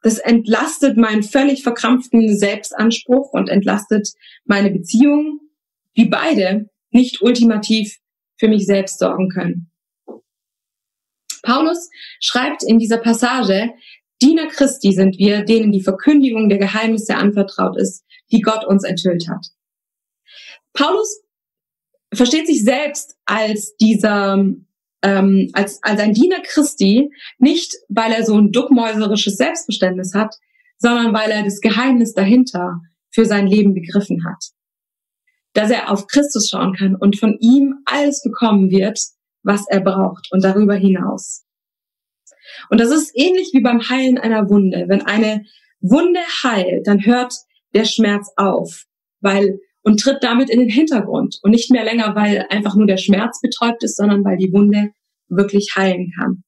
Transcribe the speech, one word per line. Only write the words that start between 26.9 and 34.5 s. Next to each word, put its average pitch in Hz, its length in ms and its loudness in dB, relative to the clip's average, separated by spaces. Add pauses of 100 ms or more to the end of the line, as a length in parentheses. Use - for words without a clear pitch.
nicht 330 360 0 (140)
weil 226 240 -2
er 226 120 -2
so 214 120 2
ein 208 140 4
duckmäuserisches 220 840 0
Selbstverständnis 185 800 -4
hat, 214 200 -4 (440)
sondern 233 360 0
weil 214 160 -2
er 208 140 -2
das 202 160 -6
Geheimnis 233 540 0
dahinter 190 640 0 (320)
für 226 140 4
sein 202 200 0
Leben 202 280 4
begriffen 175 500 -4
hat. 165 200 -12 (1080)